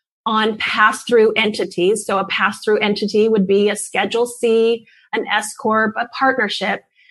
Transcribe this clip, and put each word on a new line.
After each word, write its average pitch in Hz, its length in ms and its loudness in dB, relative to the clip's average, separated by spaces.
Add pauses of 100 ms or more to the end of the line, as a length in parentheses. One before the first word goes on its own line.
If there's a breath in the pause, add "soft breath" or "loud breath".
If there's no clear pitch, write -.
(260)
on 214 320 0
pass-through 226 760 2
entities. 208 720 -2
So 202 140 -2
a 190 80 -2
pass-through 208 540 -2
entity 208 500 0
would 208 160 2
be 196 240 2
a 202 60 -4
Schedule 202 500 -2
C, 226 600 0 (280 soft breath)
an 214 120 -4
S 214 300 -2
Corp, 220 400 0
a 233 120 -4
partnership. 226 760 -2 (280 soft breath)